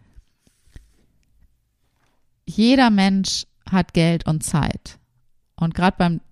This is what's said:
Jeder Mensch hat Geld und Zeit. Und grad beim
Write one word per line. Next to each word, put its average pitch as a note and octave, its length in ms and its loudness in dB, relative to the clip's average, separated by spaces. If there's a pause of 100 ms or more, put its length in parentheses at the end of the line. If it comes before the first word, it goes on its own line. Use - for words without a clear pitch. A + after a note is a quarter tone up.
(2500)
Jeder A#3+ 440 4
Mensch G3 560 0 (220)
hat F#3 260 -2
Geld E3+ 320 0
und D#3 180 -4
Zeit. - 540 -6 (580)
Und E3 180 -4
grad F3+ 240 0
beim E3+ 220 0 (120)